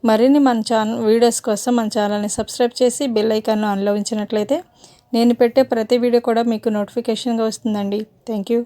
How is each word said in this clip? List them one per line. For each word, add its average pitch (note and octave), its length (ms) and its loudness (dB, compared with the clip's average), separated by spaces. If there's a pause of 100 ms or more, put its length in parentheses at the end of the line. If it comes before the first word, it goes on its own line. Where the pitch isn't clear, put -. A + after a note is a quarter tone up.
మరిన్ని A#3+ 360 4
మన B3 260 2
ఛానల్ A3+ 380 -2
వీడియోస్ A#3 380 2
కోసం G#3+ 340 -2
మన A3+ 180 0
ఛానల్ని G#3 360 -2
సబ్స్క్రైబ్ A#3 460 -2
చేసి B3+ 320 0
బెల్ A3 260 0
ఐకాన్ను G#3+ 340 0
ఆన్లో G3+ 260 -2
ఉంచినట్లయితే G#3+ 640 -2 (560)
నేను A#3+ 200 4
పెట్టే A#3 300 4
ప్రతి A3+ 340 0
వీడియో A#3+ 240 2
కూడా A#3 220 0
మీకు A#3 260 -2
నోటిఫికేషన్గా A3+ 760 -4
వస్తుందండి. G#3 560 -4 (240)
Thank G#3 260 -6
you. A#3 160 2